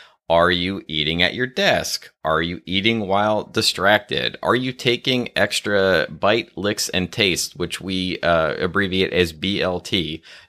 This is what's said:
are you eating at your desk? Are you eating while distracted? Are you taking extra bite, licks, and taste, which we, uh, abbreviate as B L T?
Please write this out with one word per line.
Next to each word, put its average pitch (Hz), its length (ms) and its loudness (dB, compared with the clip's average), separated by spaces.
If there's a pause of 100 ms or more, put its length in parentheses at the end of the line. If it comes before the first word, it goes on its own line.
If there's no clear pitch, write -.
(300)
are 85 200 6
you 90 380 0
eating 78 340 0
at 90 140 2
your 123 100 -2
desk? 127 640 -2 (140)
Are 80 180 2
you 85 240 -4
eating 104 420 0
while 104 360 2
distracted? 95 960 0
Are 101 140 2
you 127 160 -2
taking 123 640 0
extra 95 720 2
bite, 101 480 -2
licks, 101 320 -2
and 90 220 -2
taste, 95 460 0
which 87 240 -6
we, 92 400 -4
uh, 80 340 2
abbreviate 92 560 0
as 87 220 0
B 87 280 -4
L 90 200 -2
T? 82 420 -4 (260)